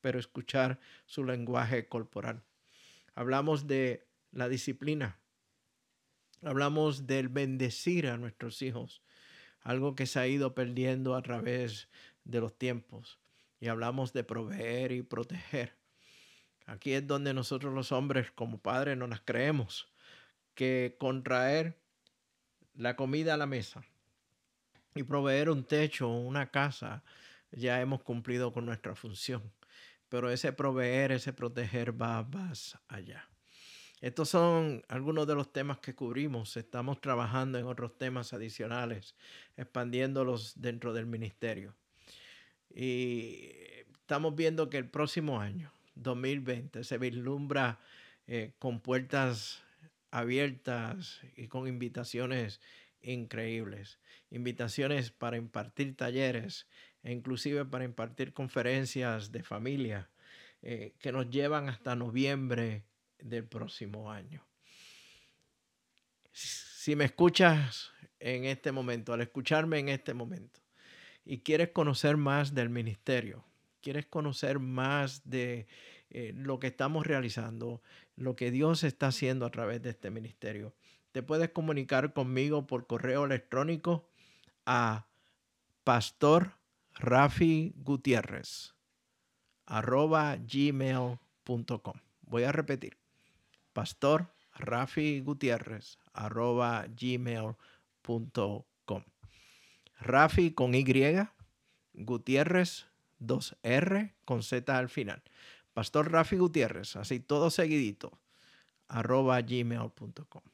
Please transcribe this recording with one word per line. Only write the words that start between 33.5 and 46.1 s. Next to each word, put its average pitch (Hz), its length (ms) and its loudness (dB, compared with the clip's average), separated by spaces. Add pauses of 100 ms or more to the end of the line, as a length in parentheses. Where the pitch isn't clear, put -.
Estos 135 260 -4
son 165 600 4
algunos 151 380 -2
de 151 80 2
los 143 180 -2
temas 139 260 -4
que - 160 -12
cubrimos. 120 640 -4
Estamos 123 420 -6
trabajando 127 580 0
en 120 60 -4
otros 123 320 -6
temas 127 380 -6
adicionales, 113 840 -6 (400)
expandiéndolos 127 1040 -2
dentro 117 320 -4
del 113 140 -4
ministerio. 110 680 -6 (1040)
Y 123 760 -4 (380)
estamos 151 440 -2
viendo 160 340 0
que 139 80 -6
el 131 140 -4
próximo 147 500 -2
año, 104 320 -6 (220)
dos 127 220 -4